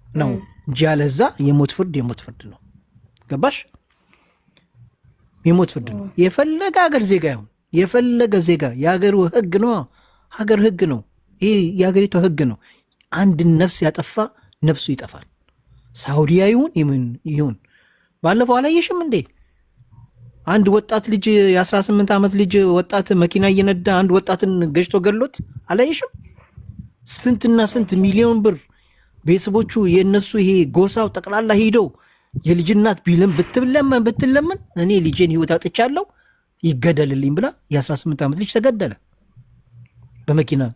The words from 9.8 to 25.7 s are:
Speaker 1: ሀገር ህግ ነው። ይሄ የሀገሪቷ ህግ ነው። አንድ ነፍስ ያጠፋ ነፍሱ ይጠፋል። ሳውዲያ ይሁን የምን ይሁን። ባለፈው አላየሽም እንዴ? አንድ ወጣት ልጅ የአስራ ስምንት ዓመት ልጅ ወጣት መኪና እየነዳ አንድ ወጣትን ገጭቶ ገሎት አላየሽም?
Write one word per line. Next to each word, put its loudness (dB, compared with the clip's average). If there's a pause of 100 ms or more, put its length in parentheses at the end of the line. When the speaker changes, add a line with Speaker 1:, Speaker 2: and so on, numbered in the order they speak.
Speaker 1:
ሀገር 0
ህግ 2
ነው። -4 (400)
ይሄ 2 (220)
የሀገሪቷ 2
ህግ 0
ነው። -2 (540)
አንድ 2 (140)
ነፍስ 2
ያጠፋ -4 (480)
ነፍሱ 0
ይጠፋል። -10 (720)
ሳውዲያ 0
ይሁን 2
የምን 0 (240)
ይሁን። -2 (680)
ባለፈው 2
አላየሽም 0
እንዴ? -4 (1300)
አንድ 4
ወጣት 0
ልጅ -2 (220)
የአስራ 2
ስምንት 0
ዓመት 2
ልጅ 0 (160)
ወጣት 0
መኪና 2
እየነዳ 0
አንድ 2
ወጣትን 0 (180)
ገጭቶ -2
ገሎት -2 (300)
አላየሽም? -2 (1000)